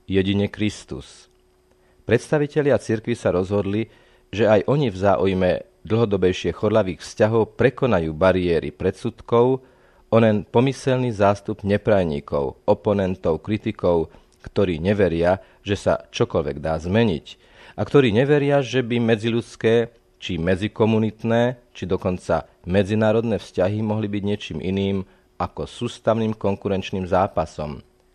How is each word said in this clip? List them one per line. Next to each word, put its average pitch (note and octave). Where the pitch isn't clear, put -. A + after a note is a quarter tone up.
jedine G2
Kristus. -
Predstavitelia C#3+
cirkvi A2+
sa A2
rozhodli, G2
že G#2
aj G#2+
oni C#3
v F#2
záujme F#2
dlhodobejšie F#2
chorlavých G#2
vzťahov A2
prekonajú G2+
bariéry F2
predsudkov, A#2+
onen G#2+
pomyselný B2+
zástup G2+
neprajníkov, E2+
oponentov, F#2
kritikov, F#2
ktorí F2+
neveria, F2+
že G2+
sa -
čokoľvek D#2
dá D#2
zmeniť, F2+
a -
ktorí B2+
neveria, C#3
že A#2+
by A#2+
medziľudské, A2+
či F2
medzikomunitné, A2
či -
dokonca F2+
medzinárodné A2+
vzťahy G#2
mohli G#2+
byť G2+
niečím G2+
iným G2
ako -
sústavným A2+
konkurenčným G2
zápasom. D#2+